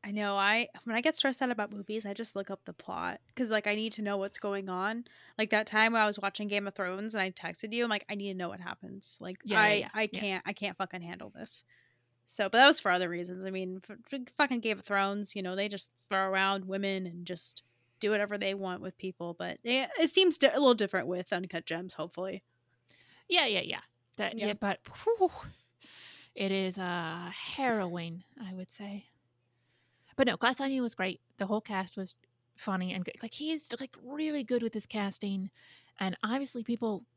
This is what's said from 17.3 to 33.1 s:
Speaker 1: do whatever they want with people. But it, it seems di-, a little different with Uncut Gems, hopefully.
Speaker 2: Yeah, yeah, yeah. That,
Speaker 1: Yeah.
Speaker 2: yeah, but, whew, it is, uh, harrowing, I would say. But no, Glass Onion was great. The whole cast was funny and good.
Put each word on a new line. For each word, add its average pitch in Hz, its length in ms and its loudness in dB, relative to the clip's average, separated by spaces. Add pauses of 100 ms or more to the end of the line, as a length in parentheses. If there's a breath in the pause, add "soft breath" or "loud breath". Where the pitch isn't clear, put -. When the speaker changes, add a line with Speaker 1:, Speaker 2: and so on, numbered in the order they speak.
Speaker 1:
do 214 100 2
whatever 208 280 2
they 196 160 0
want 190 280 -4
with 185 160 -10
people. 175 360 -6
But 175 300 -8
it, 254 340 0
it 320 120 6
seems 370 280 6
di-, 277 100 8
a 277 120 4
little 254 140 8
different 196 340 0
with 180 240 -4
Uncut 175 340 -4
Gems, 170 280 -6
hopefully. 185 480 -8 (840 soft breath)
Speaker 2:
Yeah, 349 180 6
yeah, - 140 2
yeah. - 200 -6 (360)
That, 214 200 -2
Speaker 1:
Yeah. 214 60 -2
Speaker 2:
yeah, 208 120 0
but, 202 260 -2 (240)
whew, 415 260 4 (1040 loud breath)
it 196 180 -2
is, 190 260 0
uh, 175 540 -4
harrowing, 180 920 -2 (160)
I 185 140 -10
would 185 180 -10
say. 202 360 -12 (1080 soft breath)
But 262 100 6
no, 226 100 2
Glass 247 240 2
Onion 269 220 0
was 226 140 -2
great. 185 240 -2 (180)
The 196 80 -2
whole 214 140 0
cast 190 360 -4
was 185 180 -8 (420)
funny 185 360 -2
and 180 120 -4
good. - 180 -10